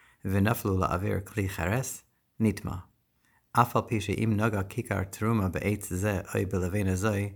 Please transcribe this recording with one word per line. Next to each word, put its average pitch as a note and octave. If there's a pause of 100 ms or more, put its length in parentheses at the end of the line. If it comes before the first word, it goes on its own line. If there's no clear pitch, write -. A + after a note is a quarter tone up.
(240)
ונפלו G2
לאוויר F#2+
כלי G2
חרס, G2 (380)
נטמא. G#2+ (760)
אף A#2+
על A2
פי A2
שאם G#2+
נגע G#2
כיכר G2
תרומה G#2+
בעץ G2+
זה F#2+
או G#2 (100)
בלבנה F#2+
זו, G#2 (240)